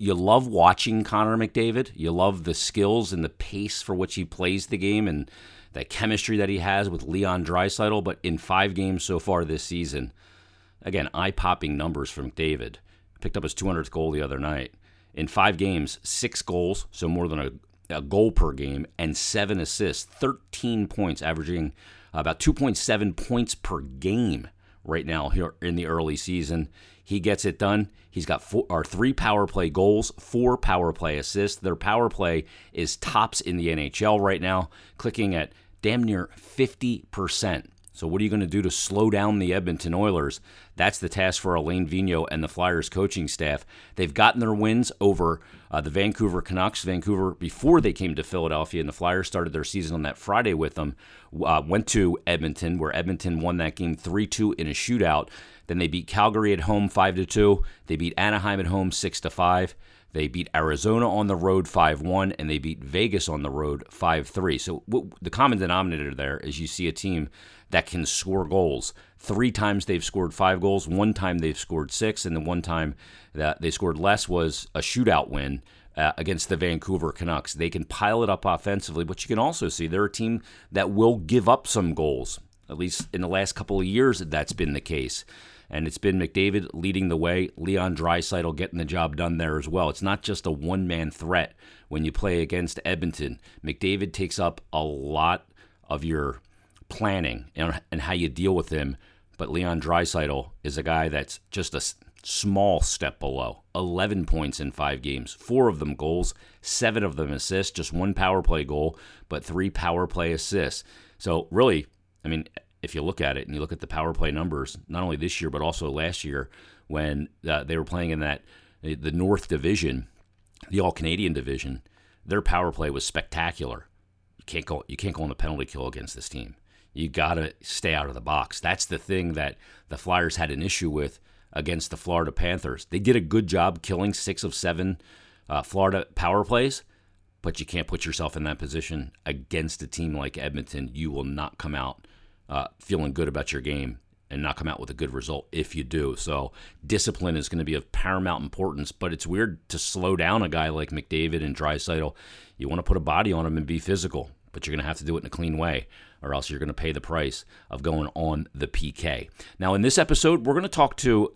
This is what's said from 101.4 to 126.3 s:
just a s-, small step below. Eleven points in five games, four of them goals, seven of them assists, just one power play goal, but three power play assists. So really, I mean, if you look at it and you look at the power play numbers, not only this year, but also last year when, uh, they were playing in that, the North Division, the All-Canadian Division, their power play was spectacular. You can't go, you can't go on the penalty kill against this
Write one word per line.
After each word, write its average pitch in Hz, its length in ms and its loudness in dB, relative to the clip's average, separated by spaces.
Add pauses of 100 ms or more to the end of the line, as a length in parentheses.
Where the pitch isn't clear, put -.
just 90 220 -6
a 76 40 -6
s-, - 180 -4 (280)
small 98 560 2
step - 400 0
below. 65 440 -6 (120)
Eleven 92 480 0
points 78 380 0
in 69 100 -4
five 71 300 -2
games, 65 320 -6
four 123 340 4
of 85 120 2
them 73 160 -2
goals, 82 380 0 (280)
seven 113 420 0
of 78 140 -2
them 73 160 -2
assists, 95 400 -2
just 82 180 -6
one 92 220 0
power 92 280 4
play 80 220 4
goal, 73 340 -2 (300)
but 78 160 -6
three 92 260 0
power 87 380 0
play 85 240 0
assists. 82 540 -2 (320)
So - 340 0
really, 92 360 4 (360)
I 80 60 -4
mean, 80 180 -4 (340)
if - 140 -8
you 78 60 -2
look 82 180 -2
at 69 160 0
it 67 120 -8
and 73 80 -8
you 73 40 -4
look 78 140 -6
at 80 80 -10
the 76 60 -10
power 78 260 -2
play 78 180 2
numbers, 76 460 -4 (100)
not 85 160 -4
only 92 140 -2
this 82 240 -4
year, 80 80 -2
but 73 120 -4
also 80 280 -2
last 78 340 -2
year 69 260 -4 (360)
when, 73 420 -2 (220)
uh, 73 160 0
they 80 100 -2
were 80 80 0
playing 85 280 -2
in 80 80 -2
that, 73 240 -2 (380)
the 76 300 -4
North 90 380 2
Division, 76 580 0 (640)
the 95 100 0
All-Canadian 87 540 0
Division, 67 480 -4 (440)
their 101 160 0
power 87 300 4
play 78 180 -4
was 67 160 -4
spectacular. 78 840 -4 (500)
You - 80 -20
can't 85 200 -8
go, 73 220 -6
you - 80 -10
can't 95 200 -6
go 78 80 -6
on 76 60 -4
the 69 60 -8
penalty 76 300 -2
kill 65 220 -8
against - 280 -12
this - 140 -12